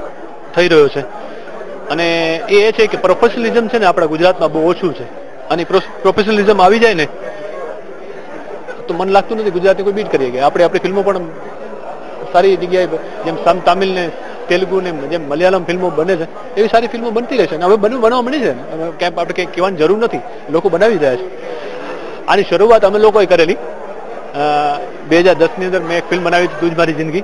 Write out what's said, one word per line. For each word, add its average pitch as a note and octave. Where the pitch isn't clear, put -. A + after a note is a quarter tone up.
થઈ F3
રહ્યો D3+
છે C#3
અને E3
એ, F#3+
એ G#3
છે G#3+
કે G#3
પ્રોફેશનલિઝમ A3+
છે A#3
ને G#3
આપણા E3+
ગુજરાતમાં E3
બહુ D#3+
ઓછું F3
છે B2+
અને E3
પ્રો-, -
પ્રોફેશનલિઝમ G3+
આવી G3
જાય A3+
ને D#3
તો F3+
મને F#3
લાગતું G3
નથી G#3+
ગુજરાતની F#3
કોઈ G3+
બીટ G3+
કરી C3+
શકે. B2
આપણે D3
આપણી E3+
ફિલ્મો F#3+
પણ F#3+
સારી F#3+
જગ્યાએ, F3+
જેમ E3
સામ-, F3
તામિલ F#3+
ને F3+
તેલુગુ F#3
ને F3+
જેમ D3+
મલયાલમ F3+
ફિલ્મો F3+
બને E3
છે -
એવી G#3+
સારી A3+
ફિલ્મો A#3
બનતી A#3+
રહેશે E3+
અને E3
હવે G3
બન-, A3
બનવા A#3+
મળી B3+
છે. G3+
હવે D#3+
ક્યાંય F3
આપણે E3+
કંઈ F3+
કહેવાની F3+
જરૂર D#3+
નથી, A3+
લોકો E3+
બનાવી F#3+
રહ્યા C#3
છે. -
આની F#3
શરૂઆત G#3+
અમે G3+
લોકોએ G#3+
કરેલી. E3+
અ, -
બે D#3+
હજાર F3+
દસ D#3+
ની F#3
અંદર F#3
મેં E3+
એક E3
ફિલ્મ F3+
બનાવી F3
હતી, E3+
તું E3
જ -
મારી E3
જિંદગી, D#3